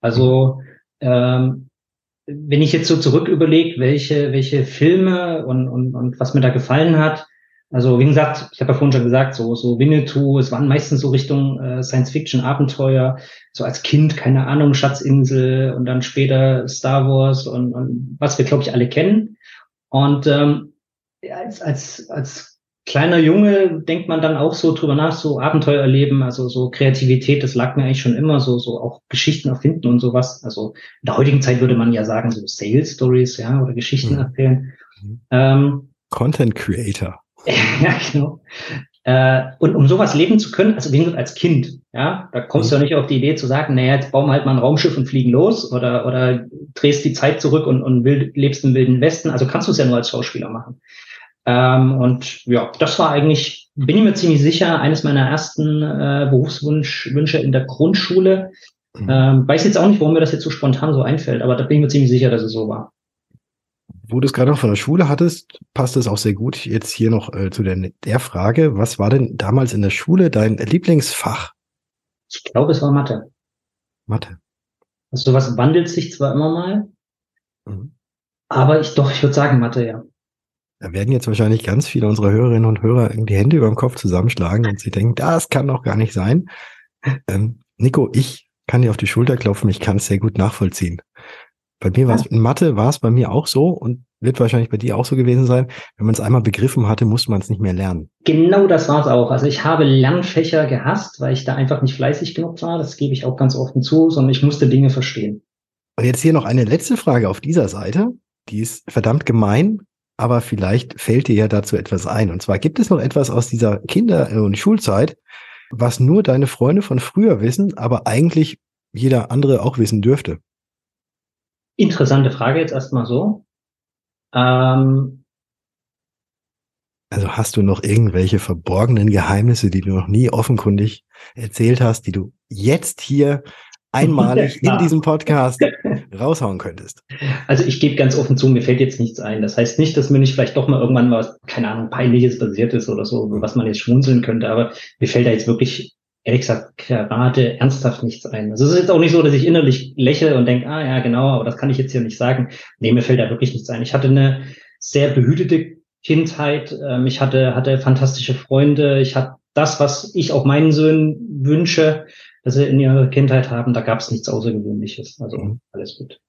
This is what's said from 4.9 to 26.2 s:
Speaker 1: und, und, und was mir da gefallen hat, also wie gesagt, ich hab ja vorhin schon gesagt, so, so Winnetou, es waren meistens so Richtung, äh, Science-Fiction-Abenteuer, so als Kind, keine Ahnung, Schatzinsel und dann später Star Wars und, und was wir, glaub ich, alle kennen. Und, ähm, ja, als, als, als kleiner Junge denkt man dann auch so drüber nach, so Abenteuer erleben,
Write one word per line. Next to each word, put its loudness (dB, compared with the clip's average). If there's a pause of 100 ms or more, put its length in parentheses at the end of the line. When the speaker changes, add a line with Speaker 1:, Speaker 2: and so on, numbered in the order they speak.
Speaker 1:
und, -2
und, -4
und -6
was -4
mir 4
da 4
gefallen 2
hat, 0 (460)
also 2
wie 6
gesagt, 2
ich -8
hab -2
ja 2
vorhin 2
schon 2
gesagt, 0
so, -4
so -2
Winnetou, 2
es 0
waren -2
meistens 0
so -2
Richtung, -2
äh, -6
Science-Fiction-Abenteuer, -2 (340)
so -10
als -8
Kind, 2
keine 0
Ahnung, 2
Schatzinsel 0
und -4
dann -2
später 0
Star 0
Wars 2
und, -4
und -8
was -2
wir, 2
glaub 0
ich, -4
alle 0
kennen. 0 (520)
Und, 0
ähm, 0 (480)
ja, -14
als, -12
als, -8
als -14 (240)
kleiner 2
Junge 4
denkt -6
man -2
dann 0
auch 0
so 0
drüber -2
nach, 0
so -4
Abenteuer 2
erleben, 2